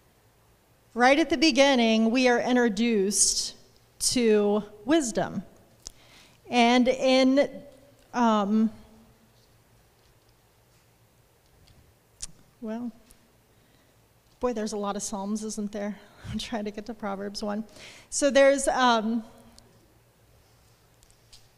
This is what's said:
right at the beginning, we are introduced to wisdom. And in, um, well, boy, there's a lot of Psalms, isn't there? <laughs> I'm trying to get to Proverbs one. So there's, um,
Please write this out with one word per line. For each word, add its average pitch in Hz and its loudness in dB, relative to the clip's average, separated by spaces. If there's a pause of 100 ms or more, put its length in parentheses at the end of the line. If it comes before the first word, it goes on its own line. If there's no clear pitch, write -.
(920)
right 254 4
at 320 0
the 330 0
beginning, 240 4
we 254 2
are 240 2
introduced 226 0 (440)
to 214 0 (220)
wisdom. 214 -2 (1080)
And 240 4
in, 262 2 (640)
um, 220 2 (4000)
well, 233 -12 (1500)
boy, 247 -4
there's 214 -6
a 214 -8
lot 202 -6
of 202 -8
Psalms, 208 -8
isn't 208 -10
there? 202 -8
<laughs> - -18
I'm 208 -8
trying 220 -8
to 208 -8
get 208 -14
to 240 -12
Proverbs 202 -10
one. 208 -6 (440)
So 285 0
there's, 269 4
um, 233 0 (2250)